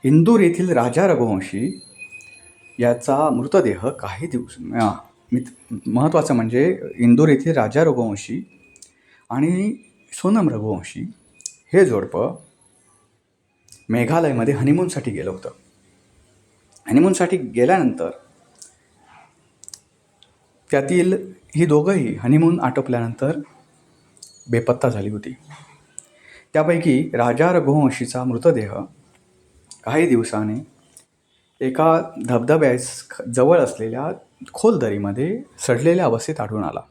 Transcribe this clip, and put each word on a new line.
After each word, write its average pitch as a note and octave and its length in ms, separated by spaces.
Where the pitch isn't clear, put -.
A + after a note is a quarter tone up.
इंदूर E3 360
येथील F3 320
राजा B2 340
रघुवंशी A2+ 720
याचा C3+ 520
मृतदेह A#2+ 580
काही G#2+ 380
दिवस, - 300
अ, G#2+ 60
मित-, - 440
महत्त्वाचं D3 480
म्हणजे A#2+ 460
इंदूर A#2+ 320
येथील D3 240
राजा C3 320
रघुवंशी A#2+ 760
आणि F3+ 460
सोनम G3 360
रघुवंशी G#2+ 640
हे F#3 140
जोडपं G2+ 500
मेघालयमध्ये B2+ 680
हनीमूनसाठी C#3+ 560
गेलं F2 200
होतं. - 200
हनीमूनसाठी F3 480
गेल्यानंतर B2 760
त्यातील F3 600
ही E3+ 100
दोघंही D3+ 480
हनीमून D#3+ 460
आटोपल्यानंतर B2+ 800
बेपत्ता A#2 380
झाली G#2 220
होती. G#2+ 240
त्यापैकी D#3 640
राजा A#2+ 380
रघुवंशीचा C3+ 720
मृतदेह A#2 500
काही D#3 240
दिवसांनी A2 520
एका D#3 420
धबधब्यास B2 840
ख-, - 120
जवळ C#3+ 240
असलेल्या B2 520
खोल G#3+ 260
दरीमध्ये A2+ 640
सडलेल्या D#3+ 460
अवस्थेत A#2+ 360
आढळून G#2+ 240
आला. - 160